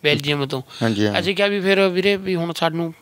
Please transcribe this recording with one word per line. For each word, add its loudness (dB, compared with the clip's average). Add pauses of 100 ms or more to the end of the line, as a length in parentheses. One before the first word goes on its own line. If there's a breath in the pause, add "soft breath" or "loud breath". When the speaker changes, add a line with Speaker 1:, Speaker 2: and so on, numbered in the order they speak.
Speaker 1:
ਬੈਲਜੀਅਮ 0
ਤੋਂ। -6 (200 loud breath)
Speaker 2:
ਹਾਂਜੀ, 2
ਹਾਂ। 0
Speaker 1:
ਅਸੀਂ -2
ਕਿਹਾ 2
ਵੀ -2
ਫਿਰ 4
ਵੀਰੇ 2
ਵੀ -4
ਹੁਣ -2
ਸਾਨੂੰ -2